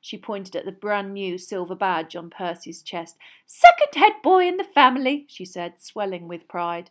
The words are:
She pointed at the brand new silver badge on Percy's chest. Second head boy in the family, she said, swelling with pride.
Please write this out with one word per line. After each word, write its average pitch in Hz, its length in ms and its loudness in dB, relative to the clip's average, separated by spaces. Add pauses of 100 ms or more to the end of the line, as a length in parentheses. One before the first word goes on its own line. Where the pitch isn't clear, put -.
She - 160 -12
pointed 196 380 -8
at - 100 -4
the 190 80 -6
brand 196 400 -2
new 196 240 -2
silver 185 380 -4
badge 180 400 0
on 170 160 -8
Percy's 175 520 -6
chest. 170 340 -8 (300)
Second - 540 2
head 392 120 6 (100)
boy 359 240 6
in 359 100 0
the 370 80 -2
family, 262 640 4
she - 160 -14
said, 175 340 -8
swelling 190 500 -4
with 170 200 -10
pride. 170 420 -4